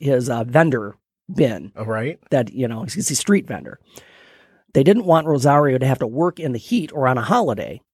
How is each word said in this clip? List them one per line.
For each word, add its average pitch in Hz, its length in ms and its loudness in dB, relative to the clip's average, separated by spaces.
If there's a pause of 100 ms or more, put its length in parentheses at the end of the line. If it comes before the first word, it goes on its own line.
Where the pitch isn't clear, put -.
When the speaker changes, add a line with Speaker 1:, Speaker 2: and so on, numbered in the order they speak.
Speaker 1:
his, 127 260 0
uh, 117 160 -4
vendor 123 540 0 (360)
bin. 104 440 0
Speaker 2:
All 107 80 -8
right. 113 320 -4 (120)
Speaker 1:
That, 123 220 0
you 123 160 -4
know, 113 140 -10
he's - 280 -6
a 147 40 -4
street 202 320 0
vendor. - 340 -12 (920)
They 135 100 4
didn't 202 220 4
want 160 220 4
Rosario 143 500 4
to 131 80 0
have 131 140 0
to 127 60 -2
work 147 320 -2
in 156 140 -4
the 117 60 -4
heat 170 340 -4
or 135 160 0
on 127 80 2
a 113 60 -4
holiday. 110 580 -2 (140)